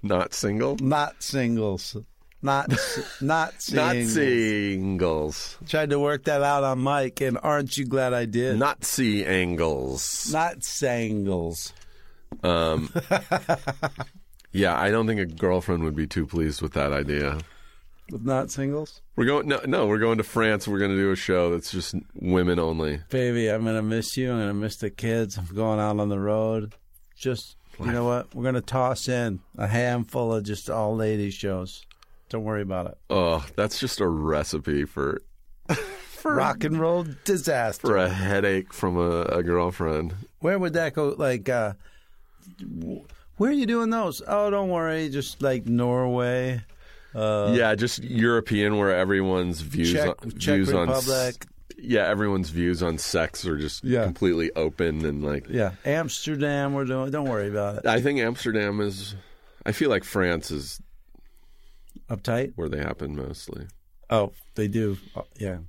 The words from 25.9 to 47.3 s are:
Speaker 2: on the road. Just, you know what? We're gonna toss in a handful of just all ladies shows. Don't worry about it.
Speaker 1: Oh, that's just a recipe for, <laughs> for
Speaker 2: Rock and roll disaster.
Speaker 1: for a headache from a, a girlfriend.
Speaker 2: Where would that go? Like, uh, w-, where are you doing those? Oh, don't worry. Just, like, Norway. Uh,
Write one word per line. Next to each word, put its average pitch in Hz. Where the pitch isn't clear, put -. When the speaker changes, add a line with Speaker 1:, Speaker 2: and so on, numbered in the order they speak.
Speaker 2:
on 104
the 98
road. 107
Just, -
you 120
know 120
what? 123
We're 120
gonna 127
toss 127
in 120
a 104
handful 120
of 107
just 101
all 110
ladies 107
shows. 95
Don't 113
worry 107
about 92
it. -
Speaker 1:
Oh, 85
that's 107
just 131
a 95
recipe 76
for, 71
<laughs> -
for 381
Speaker 2:
Rock -
and 151
roll 170
disaster. 135
Speaker 1:
for 107
a 92
headache 95
from 90
a, 85
a 87
girlfriend. 85
Speaker 2:
Where 185
would 175
that 165
go? 151
Like, 127
uh, 113
w-, -
where 226
are -
you 269
doing 233
those? 214
Oh, 208
don't 202
worry. 160
Just, 139
like, 131
Norway. 123
Uh, 107